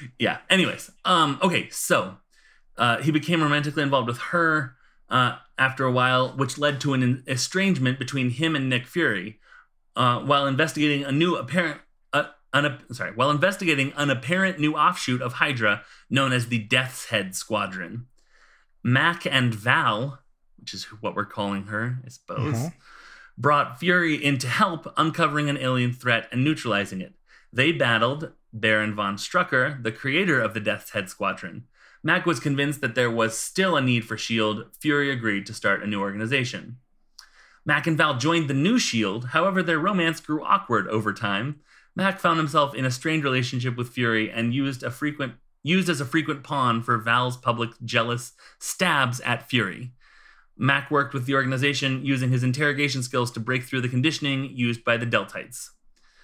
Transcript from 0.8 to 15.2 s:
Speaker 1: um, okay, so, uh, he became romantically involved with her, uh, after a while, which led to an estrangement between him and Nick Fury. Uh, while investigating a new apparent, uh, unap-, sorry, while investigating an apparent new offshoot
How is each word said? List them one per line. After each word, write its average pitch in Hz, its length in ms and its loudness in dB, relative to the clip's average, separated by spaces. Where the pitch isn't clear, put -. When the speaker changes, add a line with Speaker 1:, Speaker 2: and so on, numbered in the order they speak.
Speaker 1:
um, 160 380 2
okay, 170 280 0
so, - 460 0
uh, 117 260 2
he 143 80 4
became 156 320 2
romantically 147 400 2
involved 135 260 2
with 120 100 -4
her, 160 580 0
uh, 123 260 2
after 135 280 2
a 127 80 2
while, 127 440 2
which 135 220 -2
led 147 240 0
to 139 120 2
an 127 320 0
estrangement 135 720 0
between 127 320 -2
him 160 240 -2
and 135 140 -2
Nick 123 180 -2
Fury. 110 540 -2
Uh, 123 240 2
while 139 260 4
investigating 147 580 0
a 139 60 -6
new 160 260 2
apparent, 151 440 -2
uh, 143 120 2
unap-, 139 400 0
sorry, 90 180 -6
while 127 180 2
investigating 147 680 2
an 147 140 0
apparent 175 500 0
new 151 160 2
offshoot 151 440 2